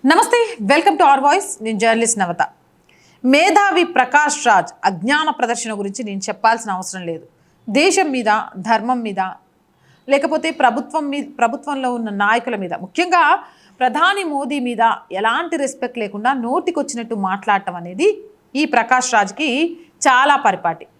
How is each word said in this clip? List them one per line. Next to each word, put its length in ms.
నమస్తే, 300
welcome 300
to 80
our 180
voice. 240
నేను 160
జర్నలిస్ట్ 400
నవత. 220
మేధావి 500
ప్రకాష్ 420
రాజ్ 220
అజ్ఞాన 400
ప్రదర్శన 420
గురించి 280
నేను 200
చెప్పాల్సిన 480
అవసరం 320
లేదు. 160
దేశం 340
మీద, 160
ధర్మం 380
మీద, 140
లేకపోతే 380
ప్రభుత్వం 500
మీ-, 100
ప్రభుత్వంలో 480
ఉన్న 120
నాయకుల 400
మీద, 120
ముఖ్యంగా 380
ప్రధాని 440
మోదీ 340
మీద 140
ఎలాంటి 460
రెస్పెక్ట్ 380
లేకుండా 300
నోటికొచ్చినట్టు 720
మాట్లాడటం 520
అనేది 280
ఈ 40
ప్రకాష్ 400
రాజ్కి 320
చాలా 300
పరిపాటి. 400